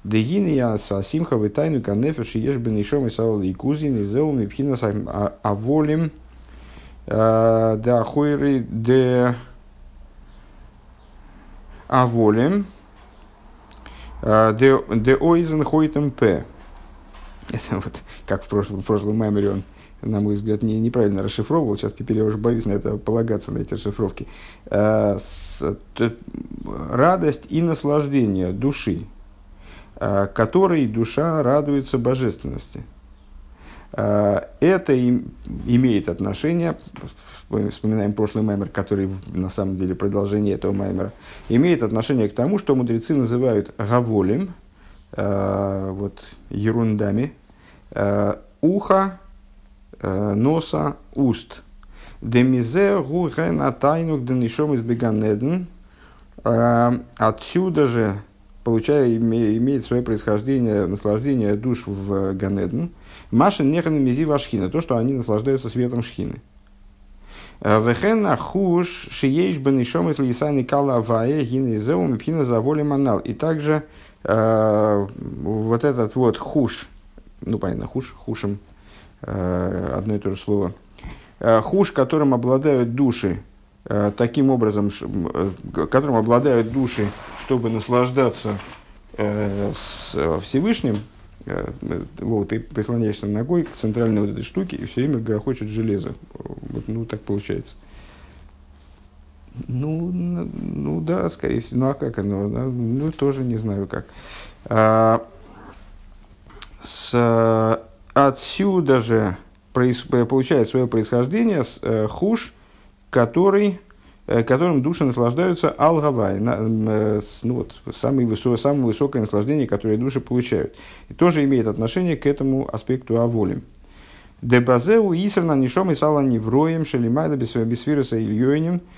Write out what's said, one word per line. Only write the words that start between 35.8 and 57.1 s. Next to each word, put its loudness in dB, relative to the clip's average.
отношение, -2
вспоминаем 0
прошлый -2
мемор, -2
который -2
в-, -10
на -2
самом -4
деле -2
продолжение 0
этого -2
мемора, -4
имеет 4
отношение 0
к -10
тому, 0
что 0
мудрецы 0
называют 2
гаволем, 2
э, -2
вот, -8
ерундами, 0
э, 0
ухо, 2
э, -2
носа, 0
уст. -2
Демизе 2
гу -2
ген 0
атайнук 0
денишом 0
из 0
беганеден. 0
Э, 4